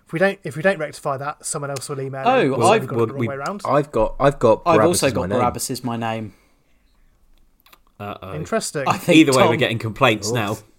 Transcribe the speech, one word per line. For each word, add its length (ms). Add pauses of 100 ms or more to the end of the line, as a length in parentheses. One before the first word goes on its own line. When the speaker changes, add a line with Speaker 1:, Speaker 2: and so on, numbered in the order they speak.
Speaker 1:
if 40
we 60
don't, 260
if 120
we 80
don't 160
rectify 380
that, 280
someone 240
else 180
will 140
email 240
Speaker 2:
Oh, 140
Speaker 1:
in, 200
so 40
Speaker 2:
I've 180
Speaker 1:
we've 80
got 60
Speaker 3:
Well, 80
Speaker 1:
it 60
the 40
wrong 60
Speaker 3:
we 80
Speaker 1:
way 100
round. 260
Speaker 4:
I've 280
got, 280
I've 200
got 260
Speaker 2:
I've 120
Speaker 4:
Barabbas 100
Speaker 2:
also 200
Speaker 4:
Is 60
Speaker 2:
got 80
Speaker 4:
My 60
Name. 120
Speaker 2:
Barabbas 300
Is 140
My 140
Name. 360 (1700)
Speaker 3:
Uh-oh. 340
Speaker 1:
Interesting. 540
Speaker 2:
I 100
think 200
Speaker 3:
Either 160
way, 100
Speaker 2:
Tom 60
Speaker 3:
we're 80
getting 200
complaints 520
Speaker 4:
Oof. 40
Speaker 3:
now. 240 (220)